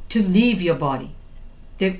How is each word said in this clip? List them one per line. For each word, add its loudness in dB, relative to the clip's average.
to 2
leave 4
your 2
body. -4
There 0